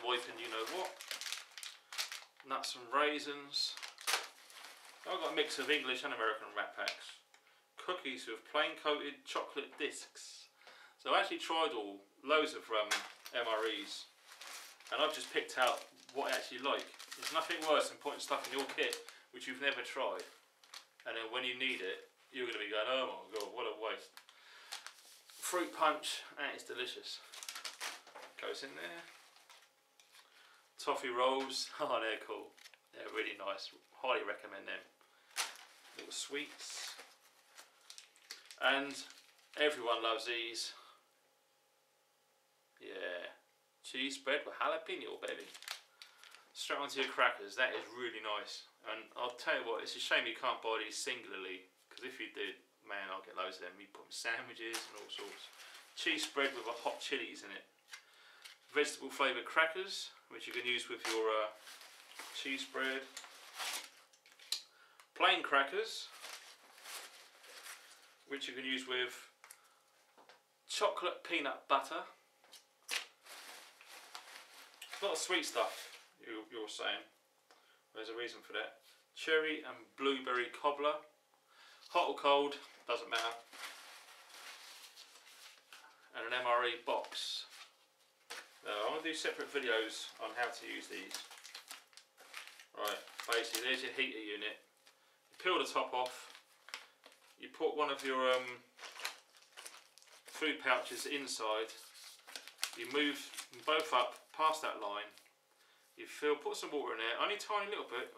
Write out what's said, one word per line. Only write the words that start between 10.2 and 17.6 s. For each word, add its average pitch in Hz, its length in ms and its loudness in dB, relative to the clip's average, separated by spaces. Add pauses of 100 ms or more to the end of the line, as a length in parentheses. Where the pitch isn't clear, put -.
So 135 120 4
I 196 100 8
actually 175 160 -2
tried 165 340 4
all, 101 300 -4 (180)
loads 147 300 6
of, - 160 -8
um, 107 240 4 (400)
M 120 160 2
R 110 160 4 (160)
Es, - 240 -8 (880)
and 120 80 2
I've 156 140 6
just - 180 -6
picked - 240 2
out 120 240 6 (320)
what 135 180 0
I 131 60 4
actually 123 240 -4
like. 131 240 2 (320)
There's 156 160 -4
nothing 160 320 2